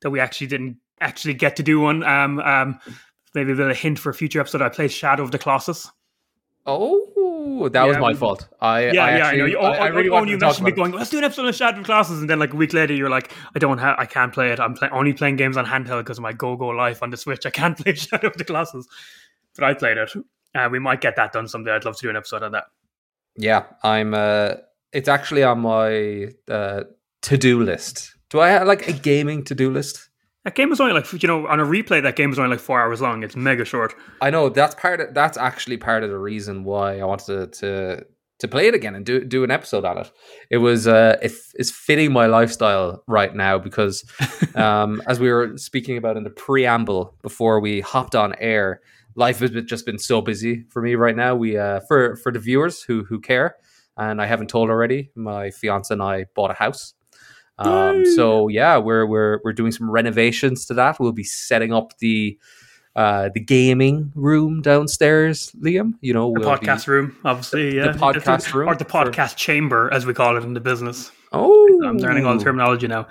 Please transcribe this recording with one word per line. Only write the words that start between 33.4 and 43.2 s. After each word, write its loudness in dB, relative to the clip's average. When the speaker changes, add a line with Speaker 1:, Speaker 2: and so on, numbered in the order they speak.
Speaker 1:
short. -4
Speaker 2:
I 2
know, 2
that's 2
part -2
of, -8
that's 0
actually -4
part -2
of -6
the -6
reason -8
why -2
I -4
wanted -4
to, -6
to, -6
to -6
play 0
it 4
again -6
and -14
do, -2
do -2
an 0
episode -2
on -4
it. -12
It 2
was, 4
uh, 8
it -2
f-, -20
it's -4
fitting 0
my 6
lifestyle 2
right 2